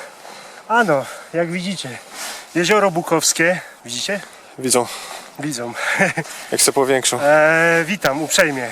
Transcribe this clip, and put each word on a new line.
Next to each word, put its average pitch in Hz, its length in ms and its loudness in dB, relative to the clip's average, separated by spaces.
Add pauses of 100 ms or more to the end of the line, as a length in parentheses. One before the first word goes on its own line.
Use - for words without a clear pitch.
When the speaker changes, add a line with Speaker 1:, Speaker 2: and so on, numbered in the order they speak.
(680)
Speaker 1:
Ano, 190 360 2 (280)
jak 165 180 -2
widzicie, 175 480 -6 (560)
jezioro 196 360 4
Bukowskie. 165 680 0 (240)
Widzicie? 127 360 -6 (380)
Speaker 2:
Widzą. 123 280 2 (520)
Speaker 1:
Widzą. 120 340 -6 (400)
<laughs> - 400 -8
Speaker 2:
Jak - 100 2
se 131 100 2
powiększą. 131 480 2
Speaker 1:
E, 160 680 4
witam 156 360 -2
uprzejmie. 139 500 0